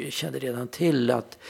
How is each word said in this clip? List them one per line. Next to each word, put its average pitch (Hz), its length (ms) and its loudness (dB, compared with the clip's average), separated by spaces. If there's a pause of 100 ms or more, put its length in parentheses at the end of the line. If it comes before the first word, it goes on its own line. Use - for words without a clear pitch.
(100)
kände 135 280 -6
redan 123 300 -4
till 143 420 4
att, 120 280 -2 (100)